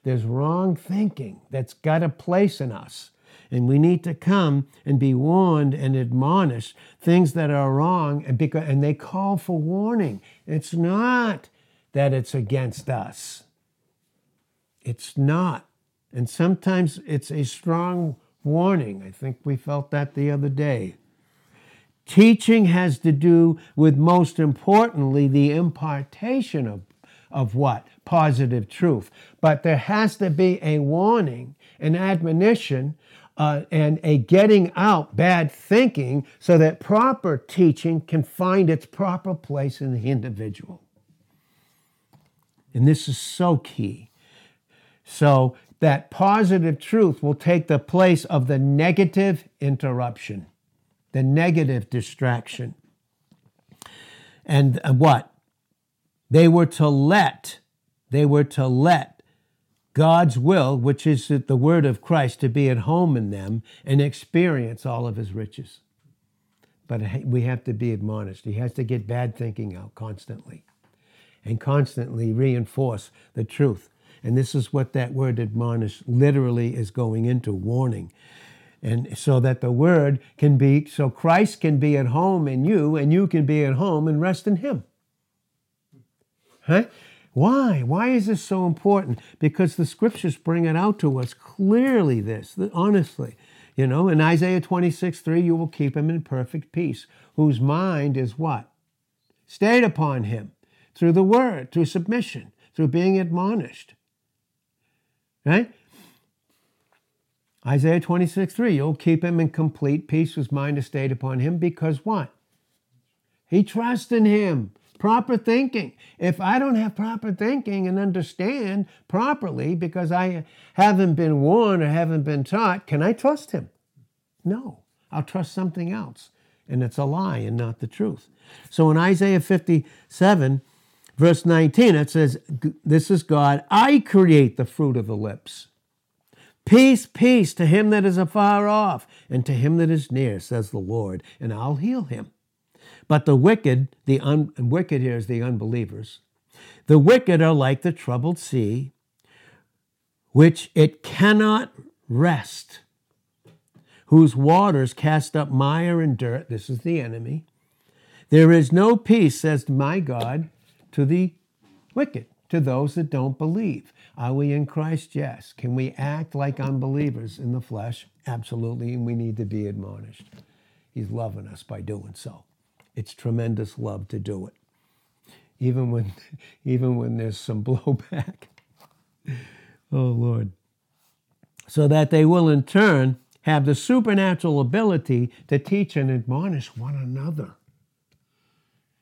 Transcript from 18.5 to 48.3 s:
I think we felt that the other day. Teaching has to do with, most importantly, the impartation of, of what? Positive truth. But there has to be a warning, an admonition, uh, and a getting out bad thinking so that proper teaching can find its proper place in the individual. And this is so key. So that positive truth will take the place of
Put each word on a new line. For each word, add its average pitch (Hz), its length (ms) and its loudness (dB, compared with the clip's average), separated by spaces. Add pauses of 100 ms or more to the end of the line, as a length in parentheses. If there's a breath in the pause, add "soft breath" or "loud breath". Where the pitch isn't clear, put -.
I 95 120 -18
think 131 320 -10
we 143 100 -4
felt 143 380 -8
that 143 220 -4
the 143 140 -2
other 143 200 -2
day. 135 480 -4 (1080 soft breath)
Teaching 220 600 6
has 175 340 2
to 160 140 2
do 165 460 4 (180 loud breath)
with, 147 200 6
most 165 440 2
importantly, 147 880 2
the 143 240 2
impartation 156 1120 -4
of, 101 140 -10 (500 soft breath)
of 120 240 -4
what? 127 320 -2 (180)
Positive 131 640 0
truth. 143 400 -2 (320 soft breath)
But 156 220 2
there 160 140 2
has 208 400 -2
to 190 140 -2
be 180 340 2
a 151 160 0
warning, 147 760 -2 (240 soft breath)
an 156 160 0
admonition, 165 1040 0 (400 soft breath)
uh, 151 340 -2
and 156 320 0
a 151 160 2
getting 190 560 4
out 180 400 0
bad 165 380 2
thinking 143 760 0 (140 loud breath)
so 175 180 4
that 160 220 4
proper 208 580 0
teaching 165 640 0
can 160 240 -2
find 185 440 0
its 160 160 -2
proper 185 480 -6
place 139 480 -8
in 135 120 -6
the 120 180 -4
individual. 107 720 -8 (1900)
And 127 140 4
this 151 200 2
is 131 80 -4
so 175 420 0
key. - 520 -10 (920 soft breath)
So 135 520 2 (240 soft breath)
that 147 300 0
positive 190 680 2
truth 208 440 0
will 147 120 0
take 170 320 0
the 147 120 2
place 180 480 2
of 135 200 0